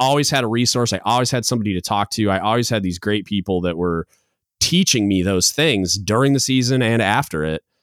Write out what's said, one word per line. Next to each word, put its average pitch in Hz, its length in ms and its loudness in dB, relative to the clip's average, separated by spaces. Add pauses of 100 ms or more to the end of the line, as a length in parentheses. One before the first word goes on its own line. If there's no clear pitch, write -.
always 143 300 2
had 139 120 2
a 113 60 0
resource. 120 440 2
I 92 120 -2
always 120 260 2
had 123 160 -2
somebody 107 280 0
to 90 60 -2
talk 101 320 -2
to. 104 180 0
I 95 100 2
always 113 280 0
had 110 140 -2
these 90 160 -4
great 104 260 -2
people 95 380 -2
that 87 140 -2
were 85 300 -2 (540)
teaching 139 480 2
me 95 140 2
those 92 280 0
things 104 480 0
during 113 340 0
the 135 80 0
season 131 400 0
and 113 220 0
after 101 420 -2
it. 78 180 -4 (200)